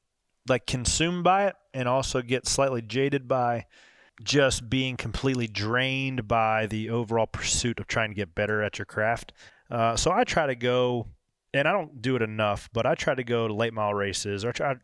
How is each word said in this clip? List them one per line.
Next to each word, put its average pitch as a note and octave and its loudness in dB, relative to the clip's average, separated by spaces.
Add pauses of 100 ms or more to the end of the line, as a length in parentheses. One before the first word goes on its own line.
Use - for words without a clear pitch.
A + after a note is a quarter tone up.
(480)
like, B2+ 2
consumed E3 0
by G3 4
it F3+ -2 (180)
and B2+ -4
also C3 0
get B2 -2
slightly C3+ 2
jaded C3 -2
by B2 0 (560)
just B2+ 2
being C3 0
completely A#2+ -2
drained B2 -2
by A2 2
the A2 -4
overall A2+ 0
pursuit - -2
of - -10
trying A2 0
to G2+ -10
get F#2+ -6
better G#2+ 0
at G#2 -4
your G2+ -8
craft. A2 -2 (400)
Uh, A#2 2
so D#3+ 2
I A3 2
try E3 2
to C3+ 0
go, B2 0 (460)
and C#3+ 2
I E3 4
don't D#3 -4
do B2+ 0
it A#2 0
enough, G#2+ -2
but A#2 0
I D3+ 2
try D3 0
to B2+ -2
go A#2 0
to G#2 -4
late A2+ 0
mile G#2+ 0
races, G2+ -2
or A#2+ -2
try, C#3 -2